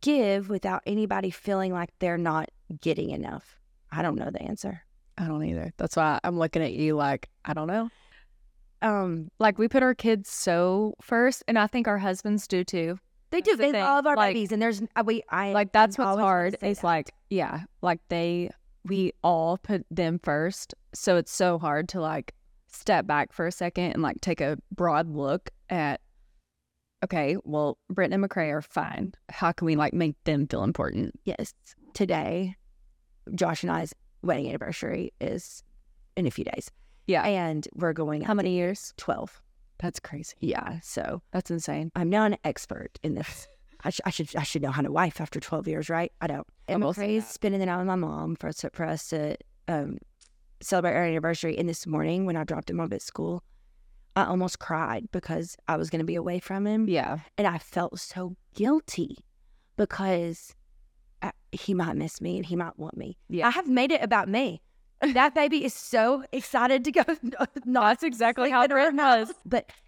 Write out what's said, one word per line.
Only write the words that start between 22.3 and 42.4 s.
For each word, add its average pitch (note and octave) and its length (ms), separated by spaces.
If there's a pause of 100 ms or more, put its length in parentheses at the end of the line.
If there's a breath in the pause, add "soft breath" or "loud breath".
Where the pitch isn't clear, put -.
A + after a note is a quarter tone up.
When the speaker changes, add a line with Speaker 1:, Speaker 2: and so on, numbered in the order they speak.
Speaker 2:
step - 380
back D3 260
for E3 140
a F3 60
second F3 400
and, E3 100
like, C#3+ 180
take F3 200
a D3+ 180 (120)
broad E3 380
look D3 420 (200)
at, D3+ 300 (1040)
okay, D#3+ 420
well, D3+ 340 (120)
Brittany F#3 320
and G3 80
McCrae D#3+ 220
are D3+ 100
fine. - 520 (160)
How E3+ 220
can E3+ 140
we, D#3+ 100
like, D3 180
make D#3+ 300
them C#3+ 220
feel - 160
important? - 640
Speaker 1:
Yes. - 300 (400)
Today, F3 600 (800)
Josh E3+ 280
and E3+ 100
I's E3 220 (280)
wedding F3 260
anniversary - 720
is - 420 (540)
in F3+ 100
a B2 40
few - 140
days. - 260 (360)
Speaker 2:
Yeah. F3 180
Speaker 1:
And E3+ 500
we're E3 180
going D3+ 300
Speaker 2:
How - 100
Speaker 1:
out G#3 40
Speaker 2:
many F#3+ 140
Speaker 1:
to F3+ 40
Speaker 2:
years? F3+ 420
Speaker 1:
Twelve. - 460 (360)
Speaker 2:
That's - 220
crazy. - 400
Speaker 1:
Yeah, - 420
so - 380 (120)
Speaker 2:
That's - 180
insane. D#3+ 440
Speaker 1:
I'm F3 140
now G#3 160
an G#3 200